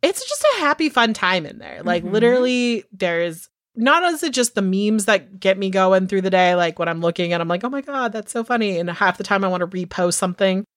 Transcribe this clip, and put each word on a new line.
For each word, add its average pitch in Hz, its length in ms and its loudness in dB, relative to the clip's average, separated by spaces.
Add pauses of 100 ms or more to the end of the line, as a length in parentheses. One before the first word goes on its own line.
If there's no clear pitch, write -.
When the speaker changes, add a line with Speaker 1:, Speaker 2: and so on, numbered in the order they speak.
Speaker 1:
It's 403 260 0
just 587 160 -6 (120)
a 403 40 -4
happy, 302 280 2
fun 254 260 2
time 180 320 0
in - 120 -16
there. - 240 -16
Like, 175 220 -2
Speaker 2:
Mm-hmm. 180 80 -6
Speaker 1:
literally, 240 800 2
there's, 170 560 -2 (260)
not 277 280 2 (100)
is 311 120 -6
it 302 80 -2
just 240 220 0
the 202 80 0
memes 202 440 0
that 196 340 -2
get 190 180 2
me 190 120 -2
going 190 380 4
through 190 140 -2
the 190 80 0
day, 180 260 4
like, 170 220 0
when 170 100 -2
I'm 165 120 -4
looking 170 320 -2
and 170 80 0
I'm 165 80 -4
like, 180 160 -2
"Oh 240 60 -4
my 277 100 -6
God, 269 320 -4
that's 214 200 -10
so 233 120 -4
funny." 220 340 -2
And 175 120 -4
half 180 280 0
the 196 60 -6
time 196 200 0
I 190 40 2
wanna 180 200 -2
repost 180 460 -2
something. 190 500 0 (120)